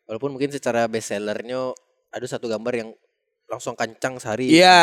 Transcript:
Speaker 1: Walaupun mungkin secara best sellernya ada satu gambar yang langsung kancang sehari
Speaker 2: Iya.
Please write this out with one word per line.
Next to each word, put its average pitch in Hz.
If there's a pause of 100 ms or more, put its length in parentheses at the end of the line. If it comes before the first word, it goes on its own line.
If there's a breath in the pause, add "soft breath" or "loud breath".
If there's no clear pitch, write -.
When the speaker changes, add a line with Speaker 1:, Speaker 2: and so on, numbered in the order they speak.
Speaker 1:
Walaupun 113
mungkin 139
secara 120
best 110
sellernya 107 (380)
ada 113
satu 123
gambar 113
yang 113 (560)
langsung 120
kancang 127
sehari 120
Speaker 2:
Iya. 180